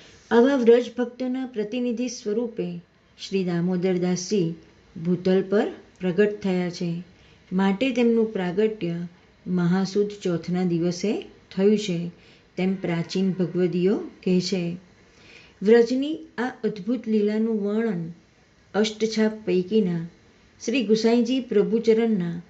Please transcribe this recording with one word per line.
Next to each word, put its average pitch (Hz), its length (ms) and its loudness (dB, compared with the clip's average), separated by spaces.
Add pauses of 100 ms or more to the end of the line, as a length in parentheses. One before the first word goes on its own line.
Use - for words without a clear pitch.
(300)
આવા 247 260 6
વ્રજ 233 420 4
ભક્તોના 254 480 -4
પ્રતિનિધિ 247 640 -4
સ્વરૂપે 202 720 -6 (420)
શ્રી 190 220 -2
દામોદરદાસજી 180 1080 0 (520)
ભૂતલ 185 360 2
પર 208 300 0 (280)
પ્રગટ 202 400 0
થયા 180 300 -2
છે, 175 320 -6 (500)
માટે 196 380 0
તેમનું 233 420 2
પ્રાગટ્ય 180 760 -2 (400)
મહાસુદ 185 640 0 (120)
ચોથના 175 420 -2
દિવસે 175 640 -2 (300)
થયું 202 220 4
છે, 175 320 -4 (460)
તેમ 190 180 0
પ્રાચીન 180 580 -2
ભગવદીઓ 180 680 0
કહે - 420 -2
છે. 180 360 -4 (840)
વ્રજની 240 560 4 (200)
આ 247 140 -4 (120)
અદ્ભુત 214 440 -4
લીલાનું 214 540 2
વર્ણન 202 500 -2 (640)
અષ્ટછાપ 220 680 0
પૈકીના 180 640 0 (580)
શ્રી 233 220 0
ગુસાઈજી 226 540 2
પ્રભુચરણના 214 1080 2